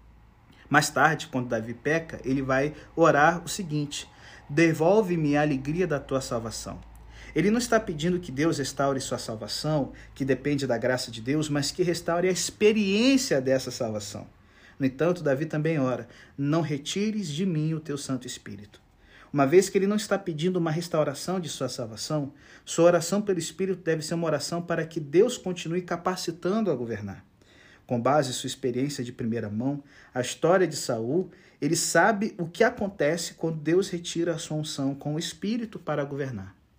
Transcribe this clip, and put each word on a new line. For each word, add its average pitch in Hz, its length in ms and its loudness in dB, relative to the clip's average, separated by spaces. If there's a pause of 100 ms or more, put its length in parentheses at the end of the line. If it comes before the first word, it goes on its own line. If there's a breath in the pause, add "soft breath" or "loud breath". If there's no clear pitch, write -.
(680 loud breath)
Mais 151 220 4
tarde, 147 380 2
quando 123 200 -4
Davi 117 260 -4
peca, 160 500 -2
ele 135 180 0
vai 135 320 0 (200 loud breath)
orar 160 500 6
o - 40 -10
seguinte: 151 600 -4 (400 loud breath)
"Devolve-me 165 880 4
a 147 60 4
alegria 151 440 0
da 151 140 0
tua 135 200 -2
salvação." 110 600 -6 (540 loud breath)
Ele 170 160 4
não 226 80 4
está 247 200 2
pedindo 180 400 0
que 180 140 -8
Deus 143 260 0
restaure 139 420 0
sua 127 180 -4
salvação, 123 760 -2 (220 loud breath)
que 139 100 -4
depende 135 420 0
da 120 120 2
graça 123 320 -2
de 113 100 -12
Deus, 147 280 -2
mas 143 220 0
que - 120 -2
restaure 170 460 0
a 185 40 2
experiência 214 1080 4
dessa 131 300 0
salvação. 107 560 -6 (520 loud breath)
No 135 80 0
entanto, 165 360 2
Davi 147 240 2
também 156 320 0
ora: 123 300 0 (280 loud breath)
"Não 147 260 2
retires 196 640 -2
de 147 160 -2
mim 156 300 0
o 156 60 -4
teu 147 180 -6
Santo 127 280 -4
Espírito." 104 540 -14 (520 loud breath)
Uma 139 140 4
vez 180 220 6
que - 80 -2
ele 190 100 2
não 208 100 2
está 208 220 0
pedindo 180 380 -2
uma 165 140 0
restauração 160 680 -2
de 165 100 -6
sua 131 200 -6
salvação, 131 640 -6 (320 loud breath)
sua - 220 4
oração 175 340 4
pelo 202 180 0
Espírito 185 440 -4
deve 160 200 -2
ser 165 120 -4
uma 165 120 -2
oração 156 360 -2
para 165 240 -4
que 165 120 -8
Deus 170 380 4
continue 180 460 -6
capacitando 180 880 -2
a 147 40 2
governar. 110 500 -8 (640 soft breath)
Com 120 140 0
base 135 300 2
em - 20 -6
sua - 140 -6
experiência 131 580 -4
de 123 80 -10
primeira 113 380 -4
mão, 135 320 -2 (320 loud breath)
a 127 60 -2
história 175 460 4
de 151 100 -4
Saul, 127 540 -2 (300 loud breath)
ele 151 160 0
sabe 196 640 2
o 170 80 -4
que - 180 0
acontece 170 680 -2
quando 160 240 -4
Deus 170 320 2
retira 170 440 -2
a 156 40 -6
sua 156 180 -6
unção 143 380 -4
com 147 220 -6
o - 20 -2
Espírito 220 600 -6
para 147 240 -4
governar. 131 540 -6 (220)